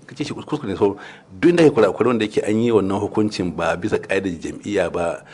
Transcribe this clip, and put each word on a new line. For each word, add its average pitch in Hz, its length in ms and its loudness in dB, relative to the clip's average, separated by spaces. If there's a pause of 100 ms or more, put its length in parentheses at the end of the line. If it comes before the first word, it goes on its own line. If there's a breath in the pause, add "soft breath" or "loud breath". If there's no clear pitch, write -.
Ka - 100 -20
ce 151 80 -8
shi 135 100 -8
kuskure 139 340 -8
ne. 95 80 -4
So, 101 220 0 (420 loud breath)
duk 160 120 6
inda 170 120 6
ya 147 80 8
kura, 104 220 4
kura 123 160 0
wanda 110 160 2
yake - 180 -2
an 104 160 0
yi 120 120 2
wannan 98 280 2
hukuncin 98 560 -2
ba 85 220 -2
bisa 101 200 -2
ƙa'idar 95 420 -2
jam'iyya 95 520 -4
ba, 85 320 -4 (100)